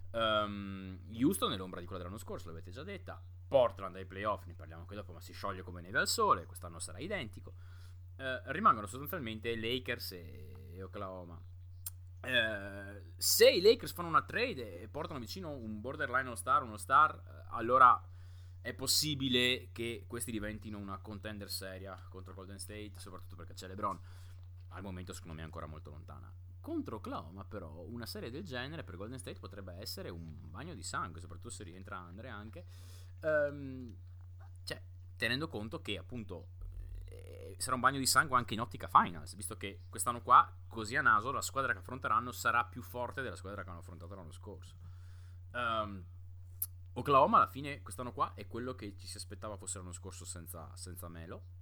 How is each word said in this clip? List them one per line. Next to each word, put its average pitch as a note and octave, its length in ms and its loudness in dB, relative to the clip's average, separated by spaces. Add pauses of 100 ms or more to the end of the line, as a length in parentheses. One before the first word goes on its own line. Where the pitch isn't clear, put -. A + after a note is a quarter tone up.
(120)
Ehm, G2+ 880 0 (120)
Houston D#3+ 400 4
è A2 40 0
l'ombra F#2 240 -4
di F2 60 -8
quella F#2 160 -6
dell'anno F#2+ 180 -8
scorso, F2+ 280 -6
l'avete E2 220 -8
già C3 140 -10
detta. F3+ 360 -10 (260)
Portland G2 500 6
ai F#2 100 -8
playoff, F#2+ 400 -2
ne F2 80 -10
parliamo D#2+ 280 -12
anche F2+ 120 -10
dopo, F#2+ 180 -8
ma E2 80 -12
si F2 120 -14
scioglie F#2 300 -6
come F2 180 -8
neve F#2 180 -2
al G3 100 4
sole, D#3 380 4
quest'anno E2+ 320 -10
sarà F2 200 -8
identico. D3+ 560 -6 (640)
Eh, C3 240 -2 (120)
rimangono D#3 340 6
sostanzialmente A#2 720 -2
Lakers A#2 560 -2
e, F2+ 600 -12
e F#2 100 -8
Oklahoma. F#2 580 -8 (840)
Eh, G2+ 800 0 (140)
se - 340 10
i A#3+ 100 4
Lakers F3+ 320 8
fanno E3+ 160 -4
una D3+ 140 6
trade C3+ 580 -2
e G#2+ 80 -10
portano D3+ 300 -6
vicino D#3 320 -6
un A2 300 -6
borderline C3 480 0
all-star, C3 340 4
uno G#2+ 160 -6
star, C#3+ 360 8
eh, - 360 -14
allora A#2+ 520 12 (580)
è B2 120 -4
possibile B2+ 1000 4
che A#2 340 -4
questi A#2 240 -4
diventino G#2+ 480 -4
una G2 200 -6
contender G2+ 520 -6
seria F#2+ 580 -6
contro F#2 260 -10
Golden F#2+ 240 -10
State, G#2 380 -8
soprattutto F#2 400 -12
perché E2+ 180 -12
c'è F#2 140 -10
LeBron. F#2+ 320 -2 (680)
Al F2+ 140 -10
momento F2+ 300 -8
secondo F2 220 -10
me D#2+ 80 -8
è - 20 -8
ancora E2 220 -8
molto D#2 240 -10
lontana. - 420 -14 (280)
Contro C#4+ 360 -4
Oklahoma G2 480 -8
però F2+ 380 -10
una A#2 240 -8
serie F3 240 -8
del C#3 120 -8
genere C#3+ 420 -6
per F2+ 120 -10
Golden A2+ 220 -6
State G2+ 200 -8
potrebbe F#2+ 360 -10
essere A#2 340 -8
un E2+ 420 -10
bagno D3 240 -8
di F#2 80 -10
sangue, F#2 380 -4
soprattutto F2+ 300 -10
se - 120 -10
rientra F#2 360 -10
Andre F#2 320 -10
anche. A2 340 -10 (560)
Ehm, C#3+ 760 0 (680)
cioè, - 180 -8 (340)
tenendo B2+ 320 0
conto A2 320 -4
che G2 180 -4
appunto, F#2 500 -8 (560)
eh, - 540 -12
sarà - 160 2
un B2+ 60 2
bagno C3 180 6
di C3 80 2
sangue C3 300 6
anche A#2+ 180 4
in G#2 60 0
ottica G2 280 -4
finals, F2 460 6
visto G#2 220 -6
che G2 320 -8
quest'anno A#2+ 340 0
qua, C3 280 10 (160)
così A2+ 300 -2
a D3+ 60 2
naso, A2+ 300 8
la A#2+ 100 0
squadra C3 300 2
che G2+ 60 0
affronteranno A#2+ 540 0
sarà A#2 320 4
più A#2 180 -8
forte B2 400 -4
della G#2 140 -2
squadra F#2+ 260 -6
che F2+ 80 -8
hanno F2 80 -8
affrontato F2 360 -12
l'anno E2+ 180 -12
scorso. F#2+ 440 -12 (760)
Ehm, A2 520 0 (880)
Oklahoma C#3 440 8
alla A#2+ 80 10
fine C#3+ 360 -6
quest'anno B2 300 -6
qua D3 220 0
è G2+ 120 -8
quello A#2+ 280 -4
che G2+ 220 -8
ci - 100 -12
si - 100 -8
aspettava G#2 400 -8
fosse F#2 220 -6
l'anno F2+ 140 -8
scorso F2+ 320 -10
senza, F2 520 -10
senza F2+ 320 -10
Melo, E2+ 360 -10 (180)